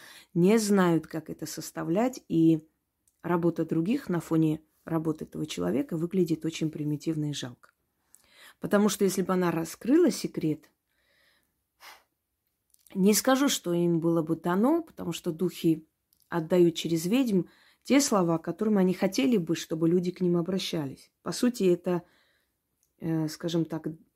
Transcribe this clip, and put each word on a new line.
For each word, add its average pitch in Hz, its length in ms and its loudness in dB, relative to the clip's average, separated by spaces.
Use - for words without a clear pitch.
не 185 240 4
знают, 185 480 2
как 156 240 -10
это 160 160 -12
составлять, 165 720 -4
и 160 380 4
работа 165 420 -2
других 170 460 -2
на 170 100 -2
фоне 160 400 0
работы 160 380 -4
этого 156 220 -8
человека 180 500 -4
выглядит 165 480 -2
очень 160 260 -4
примитивно 151 600 -4
и 143 40 -6
жалко. 123 360 -12
Потому 202 300 2
что 196 160 0
если 190 160 0
бы 180 100 -4
она 180 180 2
раскрыла 214 600 2
секрет, 156 580 -4
не 196 200 4
скажу, 262 340 2
что - 240 -2
им 170 300 2
было 165 200 2
бы 160 140 -4
дано, 220 480 0
потому 180 300 -10
что - 180 -6
духи 165 560 -2
отдают 170 480 2
через 165 300 -2
ведьм 208 380 2
те 269 180 4
слова, 175 360 2
которыми 202 420 0
они 185 140 4
хотели 233 440 0
бы, 165 180 0
чтобы 165 320 -2
люди 175 240 2
к - 80 -20
ним 175 160 2
обращались. 170 840 -6
По - 100 -6
сути, 240 320 0
это, 175 400 2
э, 160 300 -2
скажем 165 340 -2
так, 156 240 -8